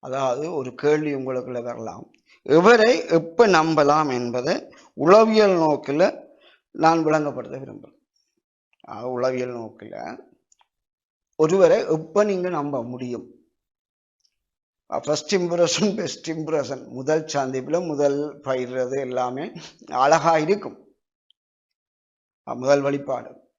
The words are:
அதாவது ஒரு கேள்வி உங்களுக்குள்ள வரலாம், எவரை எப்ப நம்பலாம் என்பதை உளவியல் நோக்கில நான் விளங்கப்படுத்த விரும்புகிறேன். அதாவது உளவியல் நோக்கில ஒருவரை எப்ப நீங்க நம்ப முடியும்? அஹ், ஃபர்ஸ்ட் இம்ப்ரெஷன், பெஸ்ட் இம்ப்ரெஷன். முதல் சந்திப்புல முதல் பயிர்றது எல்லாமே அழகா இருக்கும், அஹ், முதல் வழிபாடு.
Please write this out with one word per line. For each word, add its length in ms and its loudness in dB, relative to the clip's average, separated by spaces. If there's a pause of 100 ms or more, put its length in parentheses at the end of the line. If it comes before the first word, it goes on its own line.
அதாவது 400 -4 (100)
ஒரு 220 -6
கேள்வி 400 0
உங்களுக்குள்ள 480 -6
வரலாம், 400 -10 (420)
எவரை 460 6 (280)
எப்ப 280 2
நம்பலாம் 680 4
என்பதை 440 -2 (400)
உளவியல் 600 6
நோக்கில 540 0 (640)
நான் 300 2
விளங்கப்படுத்த 520 -2
விரும்புகிறேன். 400 -18 (880)
அதாவது 320 -10
உளவியல் 420 -2
நோக்கில 380 -16 (1400)
ஒருவரை 480 6
எப்ப 360 0
நீங்க 260 -2
நம்ப 340 -4
முடியும்? 440 -10 (1600)
அஹ், 140 -6
ஃபர்ஸ்ட் 320 -4
இம்ப்ரெஷன், 600 0
பெஸ்ட் 360 -8
இம்ப்ரெஷன். 580 -4
முதல் 360 -2
சந்திப்புல 600 -4
முதல் 340 0 (240)
பயிர்றது 560 -4
எல்லாமே 460 -6 (560)
அழகா 360 4
இருக்கும், 400 -2 (1700)
அஹ், 100 -10
முதல் 280 4
வழிபாடு. 460 -4 (280)